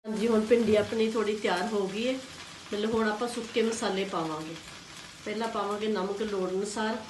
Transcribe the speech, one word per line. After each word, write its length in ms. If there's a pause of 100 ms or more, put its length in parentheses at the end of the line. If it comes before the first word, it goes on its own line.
ਹਾਂਜੀ, 180
ਹੁਣ 200
ਭਿੰਡੀ 300
ਆਪਣੀ 340
ਥੋੜ੍ਹੀ 260
ਤਿਆਰ 360
ਹੋ 140
ਗਈ 220
ਹੈ। 60
ਮਤਲਬ 800
ਹੁਣ 140
ਆਪਾਂ 200
ਸੁੱਕੇ 340
ਮਸਾਲੇ 420
ਪਾਵਾਂਗੇ। 500 (680)
ਪਹਿਲਾਂ 240
ਪਾਵਾਂਗੇ 400
ਨਮਕ 340
ਲੋੜ 280
ਅਨੁਸਾਰ 460 (140)